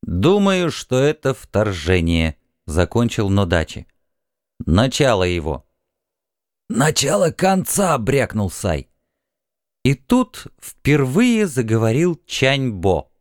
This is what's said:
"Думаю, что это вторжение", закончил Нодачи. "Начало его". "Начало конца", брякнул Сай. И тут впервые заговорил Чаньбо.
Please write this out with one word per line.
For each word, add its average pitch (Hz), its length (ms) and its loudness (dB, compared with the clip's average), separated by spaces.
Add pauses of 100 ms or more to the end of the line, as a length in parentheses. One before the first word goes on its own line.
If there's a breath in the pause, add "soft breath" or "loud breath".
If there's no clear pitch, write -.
"Думаю, 180 680 2
что - 260 -4
это 139 340 0
вторжение", 85 1040 0 (300)
закончил 101 600 -2
Нодачи. 92 580 -2 (800)
"Начало 113 560 2
его". 80 420 -4 (1040)
"Начало 151 640 0
конца", 185 680 0
брякнул 107 520 0
Сай. 78 380 -4 (960)
И 139 100 2
тут - 520 -2 (140)
впервые 170 880 0
заговорил 120 800 0
Чаньбо. 110 840 -2 (100)